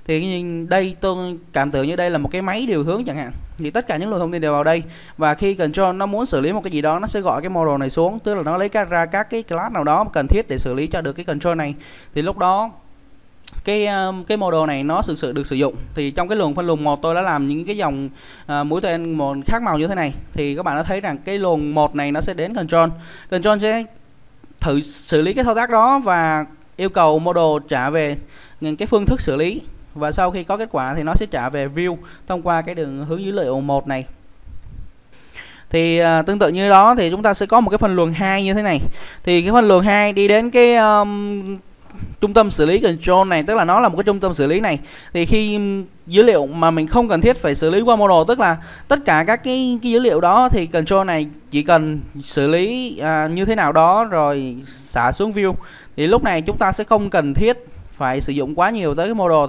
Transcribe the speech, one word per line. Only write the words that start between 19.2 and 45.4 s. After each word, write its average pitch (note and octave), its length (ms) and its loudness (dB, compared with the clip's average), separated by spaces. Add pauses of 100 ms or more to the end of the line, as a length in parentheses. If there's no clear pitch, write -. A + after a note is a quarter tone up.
khác A#3 160 0
màu F3+ 160 -2
như D#3 80 0
thế G3 80 -4
này. D#3 180 -4 (200)
Thì C#3+ 240 -4
các F3 60 -8
bạn D#3 140 -2
đã D#3+ 60 -2
thấy F#3+ 180 -4
rằng E3 180 -6
cái G3 200 -8
luồng D#3 360 -2
một D3 200 2
này C#3+ 180 -4
nó D3+ 80 -4
sẽ F#3 140 -4
đến F3 200 -4
control. E3 340 0 (420)
Control G3+ 280 0
sẽ A3 260 -2 (760)
thử C#3+ 200 0
xử - 420 -2
lý F#3 120 -2
cái C4 100 0
thao A#3 100 2
tác A#3+ 160 -2
đó A#3+ 280 4
và E3 460 0 (320)
yêu F#3+ 120 -4
cầu D#3+ 300 4
model D#3+ 500 0
trả C3+ 220 -2
về D3 260 -2 (440)
những D#3 160 -6
cái G#3 100 -6
phương G#3 200 2
thức B3 140 0
xử C3+ 160 -2
lý. F3+ 240 -2 (340)
Và D3+ 180 -4
sau F3+ 180 0
khi F3+ 140 -8
có G3 120 -2
kết A3 160 -6
quả C3+ 220 -4
thì D#3 80 -4
nó D#3+ 120 -2
sẽ G#3+ 120 0
trả C3 220 -6
về C#3 200 -6
view E3+ 280 -6 (300)
thông F3+ 160 -8
qua E3+ 200 -2
cái E3+ 120 -8
đường C#3+ 300 -8
hướng E3 200 -6
dữ F#3+ 60 -6
liệu C#3 300 -2
một C#3+ 280 -4
này. C3 180 -6 (1600)
Thì, E3 280 2
à, E3 240 4
tương G3 160 -2
tự G3 100 4
như F#3+ 200 0
đó G3+ 260 8
thì F#3 160 0
chúng F#3+ 120 -4
ta G#3 120 2
sẽ G3+ 120 -4
có A#3 140 6
một G#3 100 2
cái G#3 80 0
phân G3+ 180 2
luồng E3 160 2
hai F#3+ 320 0
như F#3+ 100 0
thế G#3+ 80 0
này. F#3 180 0 (440)
Thì F3 180 4
cái F#3+ 100 0
phân A3+ 160 6
luồng F#3 160 6
hai G#3 280 2
đi G3+ 160 2
đến A3+ 220 4
cái, A#3+ 260 6
um, G3+ 840 2 (600)
trung G3+ 140 0
tâm G#3+ 160 6
xử D3+ 160 2
lý F#3 140 4
control F#3 480 2
này, E3 140 0
tức G3 120 0
là G#3 100 2
nó F#3 160 4
là A#3+ 80 4
một E3+ 80 -4
cái G3 80 0
trung G3+ 160 0
tâm F#3 140 0
xử C#3+ 120 0
lý E3+ 140 2
này. F3 180 -2 (340)
Thì E3+ 140 0
khi G#3 340 2 (460)